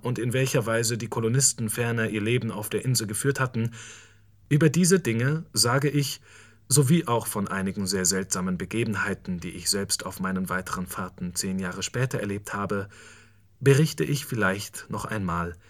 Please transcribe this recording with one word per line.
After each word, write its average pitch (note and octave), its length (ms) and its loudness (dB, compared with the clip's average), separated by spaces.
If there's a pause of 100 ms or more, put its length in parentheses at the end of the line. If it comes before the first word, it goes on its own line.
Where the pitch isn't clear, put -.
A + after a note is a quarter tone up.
und B2 120 0
in A#2 140 0
welcher C3 340 2
Weise A2+ 320 0
die A2+ 120 -6
Kolonisten A#2 600 2
ferner A#2 380 0
ihr G#2+ 140 -2
Leben A#2 280 0
auf G#2 200 -8
der G#2+ 160 -2
Insel A#2+ 220 2
geführt C3+ 340 0
hatten, A2+ 300 0 (800)
über D3+ 180 6
diese F3 300 6
Dinge C3 540 0
sage C#3 360 2
ich, C#3 320 -2 (460)
sowie D3 380 6
auch A#2 220 0
von G2 200 -2
einigen G2 380 -2
sehr F#2 200 0
seltsamen F#2 520 0
Begebenheiten, G2 840 -2
die F2 120 -8
ich F2 180 -4
selbst G2+ 380 -2
auf F#2 120 -10
meinen F#2+ 300 -2
weiteren F#2 380 -4
Fahrten F2+ 480 -8
zehn F#2+ 240 -2
Jahre F2+ 240 -4
später B2+ 360 -2
erlebt G2+ 340 -6
habe, G2+ 360 -4 (680)
berichte C3+ 440 4
ich C#3+ 220 -2
vielleicht G2+ 640 -2
noch G#2 160 -6
einmal F2 500 -2 (140)